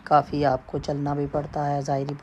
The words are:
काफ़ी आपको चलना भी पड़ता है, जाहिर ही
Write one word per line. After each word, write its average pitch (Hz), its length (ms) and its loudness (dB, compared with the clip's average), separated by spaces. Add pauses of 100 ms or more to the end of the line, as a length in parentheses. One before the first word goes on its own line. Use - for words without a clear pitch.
काफ़ी 147 420 4
आपको 131 320 -2
चलना 143 340 -2
भी 143 140 -2
पड़ता 147 360 -4
है, 143 180 0
जाहिर 139 260 -2
ही 143 140 -6